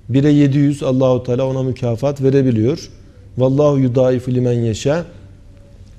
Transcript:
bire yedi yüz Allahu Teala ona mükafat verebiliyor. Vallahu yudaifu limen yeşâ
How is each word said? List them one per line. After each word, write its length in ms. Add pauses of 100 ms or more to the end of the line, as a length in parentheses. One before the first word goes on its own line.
bire 200
yedi 280
yüz 260
Allahu 400
Teala 240
ona 160
mükafat 580
verebiliyor. 680 (480)
Vallahu 420
yudaifu 520
limen 220
yeşâ 520 (920)